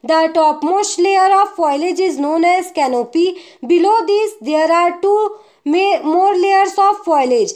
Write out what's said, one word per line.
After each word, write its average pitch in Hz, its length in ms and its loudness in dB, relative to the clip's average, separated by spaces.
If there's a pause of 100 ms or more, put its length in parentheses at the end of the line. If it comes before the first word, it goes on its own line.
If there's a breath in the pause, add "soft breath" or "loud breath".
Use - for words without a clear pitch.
The 320 300 0
topmost 320 680 0
layer 392 420 2
of 403 140 0
foliage 320 440 -2
is 359 180 -2
known 302 280 -2
as 359 260 0
canopy. 277 640 -2 (320 loud breath)
Below 359 380 2
this, 415 340 -2
there 311 320 -2
are 349 300 0
two 415 340 0 (300 loud breath)
ma-, 359 360 0
more 359 320 2
layers 381 440 0
of 403 220 2
foliage 254 560 0